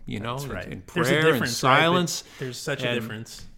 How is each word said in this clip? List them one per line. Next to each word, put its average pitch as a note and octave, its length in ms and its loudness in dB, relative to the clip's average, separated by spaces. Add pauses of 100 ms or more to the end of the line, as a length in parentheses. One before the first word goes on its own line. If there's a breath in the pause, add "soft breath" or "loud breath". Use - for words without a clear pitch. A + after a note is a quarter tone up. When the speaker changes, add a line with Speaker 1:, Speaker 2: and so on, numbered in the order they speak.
Speaker 1:
you A#2+ 160 -6
know, B2 160 -6
Speaker 2:
That's C#3 100 -8
right. F#2 180 -8
Speaker 1:
in - 180 -10 (100)
Speaker 2:
There's D#3+ 140 2
a C3+ 40 4
Speaker 1:
prayer D3+ 140 4
and D#3+ 80 6
Speaker 2:
difference, B2 300 0
right? C3+ 140 4
But D3+ 40 6
Speaker 1:
silence." E3+ 420 2 (160)
Speaker 2:
there's B2+ 180 -8
such C3 260 -6
a B2 60 0
Speaker 1:
And, A#2+ 120 -2
Speaker 2:
difference. A2 440 -10 (120)